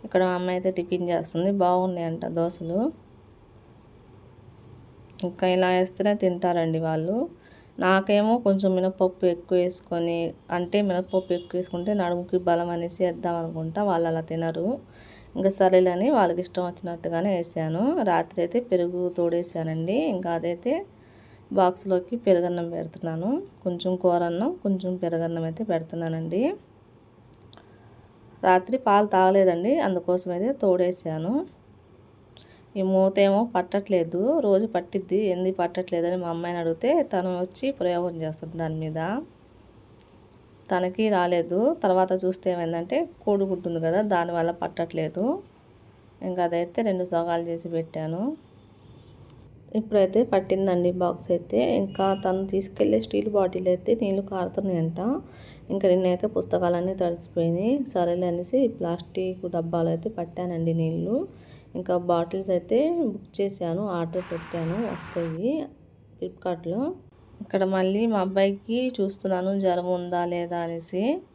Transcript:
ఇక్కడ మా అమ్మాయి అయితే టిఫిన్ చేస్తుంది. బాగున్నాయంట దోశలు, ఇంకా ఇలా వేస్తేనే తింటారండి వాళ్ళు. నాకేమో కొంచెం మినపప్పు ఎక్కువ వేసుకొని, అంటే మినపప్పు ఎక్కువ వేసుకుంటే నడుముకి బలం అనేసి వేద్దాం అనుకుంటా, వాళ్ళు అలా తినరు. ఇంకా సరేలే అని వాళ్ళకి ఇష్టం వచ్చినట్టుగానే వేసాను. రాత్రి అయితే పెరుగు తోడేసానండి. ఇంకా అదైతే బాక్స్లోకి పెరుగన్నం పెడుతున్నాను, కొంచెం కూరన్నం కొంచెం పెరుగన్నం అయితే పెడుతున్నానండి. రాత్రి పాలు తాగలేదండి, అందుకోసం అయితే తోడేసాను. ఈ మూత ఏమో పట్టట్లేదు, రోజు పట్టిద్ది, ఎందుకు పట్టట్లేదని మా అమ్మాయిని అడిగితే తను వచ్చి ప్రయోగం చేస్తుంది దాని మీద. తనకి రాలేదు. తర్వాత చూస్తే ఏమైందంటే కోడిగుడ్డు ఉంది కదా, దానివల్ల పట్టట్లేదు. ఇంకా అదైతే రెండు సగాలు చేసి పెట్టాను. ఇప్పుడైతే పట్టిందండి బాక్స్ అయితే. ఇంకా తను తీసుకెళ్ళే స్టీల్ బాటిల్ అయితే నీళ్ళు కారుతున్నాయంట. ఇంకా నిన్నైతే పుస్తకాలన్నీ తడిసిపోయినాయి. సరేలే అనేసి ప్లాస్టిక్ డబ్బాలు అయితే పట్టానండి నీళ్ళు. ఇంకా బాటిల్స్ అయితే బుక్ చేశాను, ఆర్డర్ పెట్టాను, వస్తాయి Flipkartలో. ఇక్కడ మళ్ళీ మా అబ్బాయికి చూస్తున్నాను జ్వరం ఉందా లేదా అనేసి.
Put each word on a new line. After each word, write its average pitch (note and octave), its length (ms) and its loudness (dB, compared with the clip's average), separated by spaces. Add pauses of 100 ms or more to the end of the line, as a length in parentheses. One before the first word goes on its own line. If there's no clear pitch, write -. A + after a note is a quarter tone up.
ఇక్కడ F#3 220 2
మా F3+ 100 0
అమ్మాయి F3+ 200 -2
అయితే F#3 180 0
టిఫిన్ F3 340 -2
చేస్తుంది. E3 400 0 (120)
బాగున్నాయంట F3 640 0 (120)
దోశలు, E3+ 440 -2 (2500)
ఇంకా F3 280 -2
ఇలా F#3 220 4
వేస్తేనే F#3 360 2 (100)
తింటారండి F3 640 2
వాళ్ళు. D#3+ 300 0 (680)
నాకేమో G3+ 500 4 (120)
కొంచెం G3 320 4
మినపప్పు F#3 560 0
ఎక్కువ F3+ 280 0
వేసుకొని, E3+ 560 -2 (380)
అంటే F3+ 320 0
మినపప్పు F#3 500 0
ఎక్కువ F3 200 -6
వేసుకుంటే F3+ 420 -4
నడుముకి F3+ 480 -2
బలం E3+ 280 2
అనేసి E3+ 300 -6
వేద్దాం E3+ 360 -2
అనుకుంటా, E3 480 -4
వాళ్ళు E3 220 2
అలా D#3+ 100 -2 (100)
తినరు. E3 360 -2 (680)
ఇంకా F#3+ 240 2
సరేలే F#3 360 6
అని G#3 120 2 (100)
వాళ్ళకి F3 280 4
ఇష్టం F3+ 240 -4
వచ్చినట్టుగానే E3+ 680 -2
వేసాను. E3 460 -2 (260)
రాత్రి E3 360 0
అయితే A#3 140 0 (120)
పెరుగు F3+ 300 0 (180)
తోడేసానండి. E3+ 800 0 (180)
ఇంకా F3+ 240 -4
అదైతే F3 340 -2 (840)
బాక్స్లోకి F#3 560 2 (120)
పెరుగన్నం F3 480 2
పెడుతున్నాను, E3 560 -6 (340)
కొంచెం F#3 280 -2 (100)
కూరన్నం F3 500 2 (100)
కొంచెం F#3 300 0 (100)
పెరుగన్నం E3 460 -2
అయితే E3 140 -6 (100)
పెడుతున్నానండి. E3 680 -2 (2000)
రాత్రి F#3 300 4 (100)
పాలు G#3 260 4
తాగలేదండి, F#3 600 4 (140)
అందుకోసం F3+ 480 0
అయితే G3 140 -2 (140)
తోడేసాను. F3+ 720 0 (1500)
ఈ F#3+ 40 0 (100)
మూత F#3+ 220 4 (120)
ఏమో G3 140 4 (140)
పట్టట్లేదు, F3+ 680 0 (260)
రోజు G3+ 280 4
పట్టిద్ది, F#3 460 -2 (140)
ఎందుకు F#3 260 0
పట్టట్లేదని F3 600 -2
మా F3 120 -4
అమ్మాయిని E3+ 280 -4
అడిగితే E3 280 0 (220)
తను F#3 200 0 (100)
వచ్చి F#3 260 -4 (120)
ప్రయోగం F3 440 -2
చేస్తుంది E3 380 -8
దాని D#3+ 220 -4
మీద. D#3 160 -4 (1700)
తనకి F#3 340 0 (100)
రాలేదు. F3 440 2 (240)
తర్వాత F#3 280 4 (120)
చూస్తే F#3 300 -2
ఏమైందంటే F3 440 -2 (280)
కోడిగుడ్డు F#3+ 440 0
ఉంది E3 160 -4
కదా, F3+ 140 2 (140)
దానివల్ల E3+ 380 0 (100)
పట్టట్లేదు. E3 640 -4 (1040)
ఇంకా F3+ 180 -2
అదైతే E3+ 420 -2
రెండు F3+ 220 0
సగాలు E3+ 400 0
చేసి E3 240 -8
పెట్టాను. D#3+ 460 -4 (1600)
ఇప్పుడైతే G#3 420 4 (120)
పట్టిందండి F#3+ 580 2 (100)
బాక్స్ E3+ 340 -2
అయితే. F#3 260 0 (180)
ఇంకా G3 260 0 (200)
తను F#3+ 260 0
తీసుకెళ్ళే G#3 540 2
స్టీల్ G#3 320 -2
బాటిల్ F#3 360 2
అయితే F3+ 200 0 (100)
నీళ్ళు G3 200 0 (100)
కారుతున్నాయంట. F3+ 680 -2 (720)
ఇంకా G3 180 2
నిన్నైతే F3+ 440 2
పుస్తకాలన్నీ F3+ 640 0
తడిసిపోయినాయి. E3+ 720 0 (200)
సరేలే F3 400 0
అనేసి F3+ 260 -2 (200)
ప్లాస్టిక్ F#3 640 -4 (120)
డబ్బాలు E3+ 380 0
అయితే E3 160 -4 (100)
పట్టానండి E3+ 640 -4
నీళ్ళు. E3 360 0 (600)
ఇంకా F3+ 160 -2 (160)
బాటిల్స్ F3 460 0
అయితే F#3+ 220 0 (340)
బుక్ - 260 -14
చేశాను, G3 460 -2 (140)
ఆర్డర్ E3+ 340 -4
పెట్టాను, E3 440 -6 (160)
వస్తాయి E3+ 600 -4 (640)
Flipkartలో. F3+ 640 -4 (640)
ఇక్కడ F#3+ 180 0 (140)
మళ్ళీ F#3+ 360 2
మా G3+ 140 2
అబ్బాయికి G3 520 2 (200)
చూస్తున్నాను F#3+ 540 -2 (120)
జ్వరం F3+ 240 2 (100)
ఉందా F3 240 -2 (120)
లేదా F3 320 -4
అనేసి. E3+ 360 -4 (320)